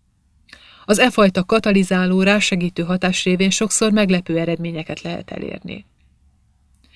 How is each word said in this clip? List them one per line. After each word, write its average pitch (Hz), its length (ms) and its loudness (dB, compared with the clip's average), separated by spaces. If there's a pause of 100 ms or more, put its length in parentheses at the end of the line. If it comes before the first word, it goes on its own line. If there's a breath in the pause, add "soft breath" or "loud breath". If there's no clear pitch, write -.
(840 loud breath)
Az 202 140 2
e 247 100 6
fajta 190 340 2
katalizáló, 190 800 0
rásegítő 190 600 0
hatás 180 400 -2
révén 185 260 2
sokszor 214 420 0
meglepő 180 480 2
eredményeket 165 640 -6
lehet - 300 -10
elérni. - 540 -12 (1120 loud breath)